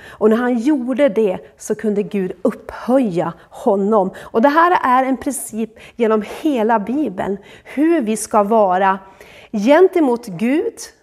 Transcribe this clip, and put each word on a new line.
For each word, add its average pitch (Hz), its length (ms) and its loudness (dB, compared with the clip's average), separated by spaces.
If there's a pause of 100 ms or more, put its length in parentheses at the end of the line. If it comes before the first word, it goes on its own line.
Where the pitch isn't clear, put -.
Och - 220 0
när 254 80 4
han 247 200 -2
gjorde 262 520 0
det 196 300 -2 (180)
så - 180 -8
kunde 208 280 -2
Gud 185 280 -2 (100)
upphöja 208 920 -2 (160)
honom. 202 680 0
Och - 240 -4
det 285 80 4
här 349 340 4
är 262 260 2
en 262 80 -2
princip 226 540 -8 (240)
genom 220 280 0 (180)
hela 233 380 0
Bibeln, 202 580 -4 (260)
hur 320 380 0
vi 214 160 -2
ska 214 260 0
vara 196 560 2 (520)
gentemot 277 760 2
Gud 254 520 -4 (240)